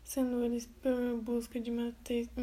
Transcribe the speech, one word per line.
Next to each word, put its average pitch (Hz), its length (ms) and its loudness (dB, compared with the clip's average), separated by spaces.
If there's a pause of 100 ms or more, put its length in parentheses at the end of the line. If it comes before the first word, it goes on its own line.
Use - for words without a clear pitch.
sendo 247 400 2
eles 240 220 0 (160)
por 247 380 2
busca 233 380 -2
de 233 120 -2
mate-, 233 600 -2 (120)